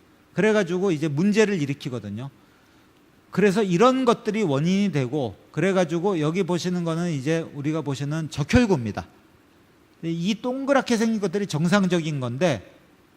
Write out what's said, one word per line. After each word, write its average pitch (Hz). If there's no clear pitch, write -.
그래가지고 190
이제 156
문제를 196
일으키거든요. 123
그래서 202
이런 233
것들이 220
원인이 180
되고, 131
그래가지고 175
여기 165
보시는 180
거는 165
이제 156
우리가 156
보시는 143
적혈구입니다. 147
이 170
동그랗게 254
생긴 226
것들이 202
정상적인 170
건데 127